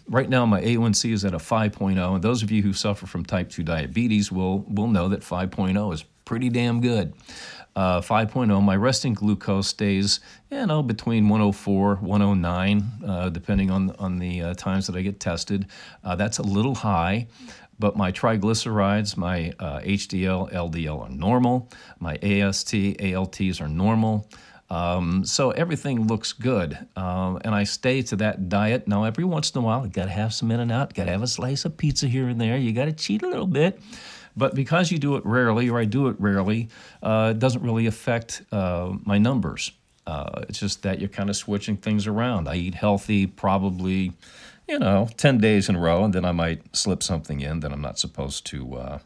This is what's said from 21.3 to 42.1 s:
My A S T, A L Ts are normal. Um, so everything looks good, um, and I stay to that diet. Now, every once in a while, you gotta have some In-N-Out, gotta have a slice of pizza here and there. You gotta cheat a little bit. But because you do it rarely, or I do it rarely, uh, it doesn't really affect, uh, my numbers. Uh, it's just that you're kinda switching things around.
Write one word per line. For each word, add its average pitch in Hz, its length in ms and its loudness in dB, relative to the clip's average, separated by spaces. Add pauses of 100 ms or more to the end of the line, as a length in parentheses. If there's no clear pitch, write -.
My - 240 -6
A 101 180 2
S 98 220 0
T, 101 360 0
A 92 140 -2
L 92 140 -2
Ts 92 340 -4
are 78 60 -6
normal. 107 600 2 (420)
Um, 87 540 0
so 131 280 2
everything 139 560 0
looks 110 260 -2
good, 98 440 -2 (200)
um, 92 480 -2
and 110 100 0
I 104 80 2
stay 127 380 0
to 110 160 -4
that 95 320 -2
diet. 107 360 2
Now, 104 200 2
every 113 180 -2
once 165 280 -2
in 135 100 -2
a - 20 0
while, 117 220 0
you 90 60 -6
gotta 95 180 -2
have 107 240 -2
some 113 180 -2
In-N-Out, 117 420 0
gotta 90 180 -2
have 98 120 0
a 123 40 -2
slice 135 360 -4
of 160 140 -6
pizza 147 280 2
here 127 220 0
and 117 140 -2
there. 117 160 0
You 117 160 0
gotta 139 180 0
cheat 202 320 -2
a 359 60 -2
little 196 180 -4
bit. 165 320 2 (560)
But 135 200 2
because 160 360 2
you 160 80 0
do 143 160 2
it - 100 -2
rarely, 120 440 4
or 120 100 2
I 113 60 2
do 127 240 2
it - 100 -2
rarely, 101 480 2 (340)
uh, 110 300 2
it 110 80 0
doesn't 123 240 2
really 113 240 2
affect, 117 540 -4 (100)
uh, 90 400 -2 (140)
my 101 120 2
numbers. 110 540 2 (340)
Uh, - 440 -8
it's - 100 -8
just - 240 -6
that 95 160 -2
you're 98 80 -4
kinda 101 260 -4
switching 101 440 -4
things 107 280 0
around. 107 440 0